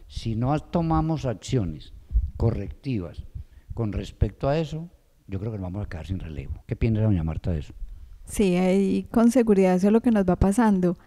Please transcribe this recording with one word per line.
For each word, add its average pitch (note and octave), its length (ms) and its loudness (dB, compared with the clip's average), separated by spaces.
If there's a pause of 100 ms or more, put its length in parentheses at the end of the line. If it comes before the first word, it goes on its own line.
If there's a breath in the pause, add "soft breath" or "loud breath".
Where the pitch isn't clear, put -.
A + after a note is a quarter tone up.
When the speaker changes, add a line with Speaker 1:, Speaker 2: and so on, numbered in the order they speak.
Speaker 1:
Si - 280 -8
no B2+ 240 0
tomamos D#3+ 680 -2
acciones G2+ 680 -4 (420)
correctivas G2+ 880 -4 (480)
con G#2+ 200 -4
respecto G#2 580 -2
a D3+ 80 0
eso, D#3+ 320 -6 (380)
yo G2 100 -6
creo A2 140 -6
que G#2 60 -6
nos F2+ 140 -6
vamos G2+ 140 -6
a - 20 -16
quedar D#2 180 -10
sin - 120 -4
relevo. C#2+ 480 -10
¿Qué A#2+ 100 -6
piensa A2 240 2
doña G2+ 240 2
Marta E2 280 -4
de D#2 80 -2
eso? - 120 -12 (540)
Speaker 2:
Sí, F#3+ 300 2
ahí F#3+ 540 2
con A#3 200 4
seguridad G3 440 4
eso F3+ 120 2
es G3+ 80 6
lo A3+ 80 4
que B3 80 2
nos G3+ 160 4
va F3+ 100 4
pasando, F#3+ 720 2